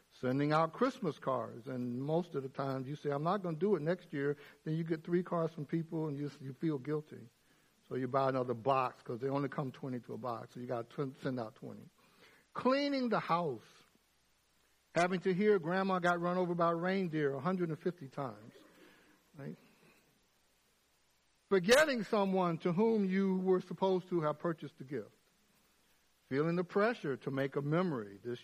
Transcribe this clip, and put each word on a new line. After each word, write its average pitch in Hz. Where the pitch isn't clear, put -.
Sending 143
out 160
Christmas 233
cards. 120
And 123
most 160
of 139
the 135
time 135
you 147
say, 147
"I'm 143
not 185
gonna 165
do 196
it 151
next 175
year." 143
Then 156
you 165
get 160
three 175
cards 165
from 147
people 160
and 143
you, 143
you 135
feel 156
guilty. 147
So 127
you 127
buy 135
another 127
box 123
'cause 120
they 131
only 139
come 135
twenty 127
to 117
a 113
box. 120
So 127
you 123
gotta 120
tw-, 135
send 127
out 110
twenty. 107
Cleaning 269
the 196
house. 165
Having 180
to 190
hear 208
grandma 185
got 175
run 175
over 175
by 170
a 170
reindeer 165
a 139
hundred 175
and 156
fifty 170
times. 117
Right? 151
Forgetting 233
someone 190
to 180
whom 214
you 190
were 185
supposed 185
to 175
have 151
purchased 160
the 139
gift. 127
Feeling 156
the 180
pressure 202
to -
make 135
a 143
memory 143
this 120